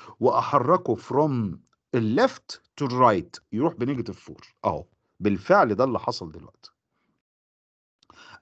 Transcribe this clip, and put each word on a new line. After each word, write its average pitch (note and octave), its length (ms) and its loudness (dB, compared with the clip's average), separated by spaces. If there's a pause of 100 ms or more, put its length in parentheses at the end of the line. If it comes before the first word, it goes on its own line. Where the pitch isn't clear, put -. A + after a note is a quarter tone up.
(200)
وأحركه B2 760 0
from B2 640 -2 (380)
left B2+ 640 0 (220)
to C#3+ 60 -2
right، A#2 520 2 (120)
يروح D3 220 -2
بنيجاتيف B2+ 460 -6
فور. - 360 -20 (100)
أهو، E2 200 -2 (340)
بالفعل G#2 560 2
ده G#2+ 80 0
اللي C3 160 -2
حصل F2+ 320 -8
دلوقتي. - 400 -20 (1700)